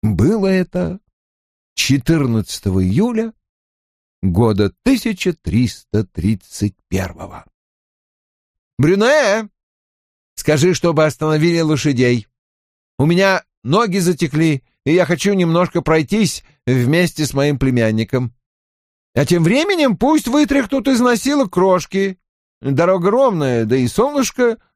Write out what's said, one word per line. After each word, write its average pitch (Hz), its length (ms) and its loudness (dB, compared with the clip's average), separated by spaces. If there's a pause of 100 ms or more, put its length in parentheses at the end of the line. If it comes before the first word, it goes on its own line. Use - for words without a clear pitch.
Было 143 440 0
это 180 540 -2 (720)
четырнадцатого 117 1080 0
июля 220 480 -2 (880)
года 101 500 2 (100)
тысяча 220 500 -2
триста - 720 -2
тридцать 101 720 -4 (140)
первого. - 580 -8 (1300)
"Брюне, 208 680 2 (880)
скажи, 151 400 0
чтобы 160 320 2
остановили 156 540 0
лошадей. 127 680 0 (720)
У 147 80 2
меня 185 380 2 (200)
ноги 190 340 0
затекли, 160 680 0 (200)
и 147 80 0
я 175 140 2
хочу 180 260 0
немножко 175 480 0
пройтись 160 640 0 (220)
вместе 147 580 0
с 135 80 -6
моим 143 260 0
племянником. 120 760 -2 (800)
А 139 100 0
тем 170 200 2
временем 285 520 2
пусть 294 320 0
вытряхнут 269 600 0
из 254 120 2
носилок 247 520 0
крошки. 185 680 0 (420)
Дорога 170 500 0
ровная, 160 540 0
да 113 120 0
и 127 100 0
солнышко 247 720 -2 (180)